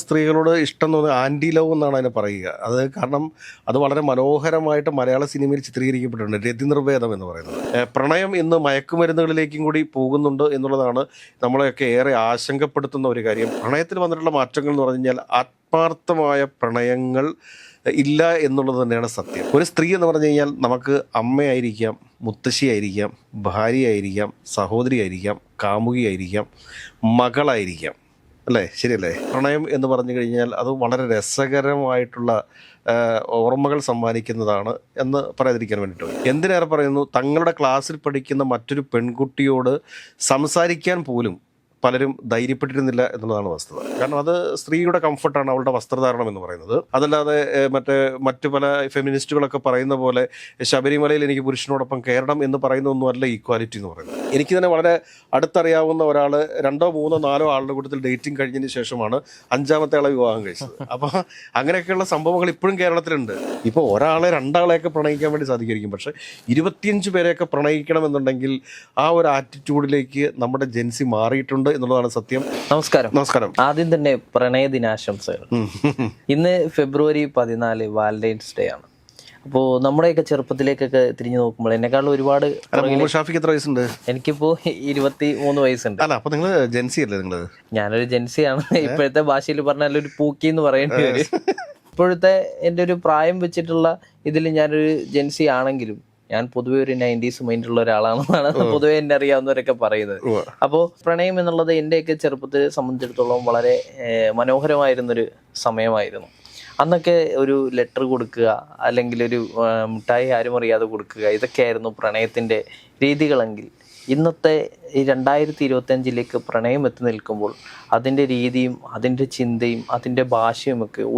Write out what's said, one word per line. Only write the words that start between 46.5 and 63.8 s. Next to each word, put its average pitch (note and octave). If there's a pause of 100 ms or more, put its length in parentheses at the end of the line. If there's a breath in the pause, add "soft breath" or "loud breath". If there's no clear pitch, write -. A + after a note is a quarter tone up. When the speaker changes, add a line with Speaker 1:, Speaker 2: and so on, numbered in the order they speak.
Speaker 1:
അതല്ലാതെ, D3 (220)
ഏ, - (140)
മറ്റേ C3+ (320)
മറ്റു B2+
പല C#3 (300)
ഫെമിനിസ്റ്റുകളൊക്കെ C#3
പറയുന്ന C3
പോലെ B2+ (480 loud breath)
ശബരിമലയിൽ D3
എനിക്ക് C3+
പുരുഷനോടൊപ്പം C3
കയറണം C3
എന്ന് C3+
പറയുന്നൊന്നുമല്ല C3
ഈക്വാലിറ്റി A2+
എന്ന് G2
പറയുന്നത്. E2 (200)
എനിക്ക് D3+
തന്നെ F3+
വളരെ E3 (420 loud breath)
അടുത്തറിയാവുന്ന D#3+
ഒരാൾ C#3+ (180)
രണ്ടോ D3
മൂന്നോ D#3
നാലോ C#3+
ആളുടെ C3+
കൂട്ടത്തിൽ C3+
ഡേറ്റിംഗ് C3
കഴിഞ്ഞതിന് C3+
ശേഷമാണ് A#2+ (360 loud breath)
അഞ്ചാമത്തെ D3
ആളെ C#3+
വിവാഹം A2+
കഴിച്ചത്. G2
<laughs> B2
അപ്പൊ C#3+ (500 loud breath)
അങ്ങനെയൊക്കെയുള്ള F3+ (100)
സംഭവങ്ങൾ F3
ഇപ്പോഴും F#3+
കേരളത്തിലുണ്ട്. D#3+ (380)
ഇപ്പൊ D#3+ (120)